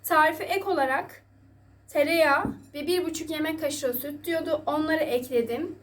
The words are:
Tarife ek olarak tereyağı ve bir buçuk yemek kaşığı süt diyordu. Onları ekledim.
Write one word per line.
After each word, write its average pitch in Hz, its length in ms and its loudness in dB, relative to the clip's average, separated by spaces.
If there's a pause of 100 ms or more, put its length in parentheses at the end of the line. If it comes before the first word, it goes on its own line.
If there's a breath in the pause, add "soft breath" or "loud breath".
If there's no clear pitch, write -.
Tarife 320 400 4
ek 392 200 -2
olarak 294 580 -2 (640)
tereyağı 311 560 4 (300)
ve 294 120 -6
bir 359 180 0
buçuk 320 260 -6
yemek 311 300 -4
kaşığı 285 320 -2
süt 285 320 -8
diyordu. 320 420 -2
Onları 311 380 0
ekledim. 247 800 -2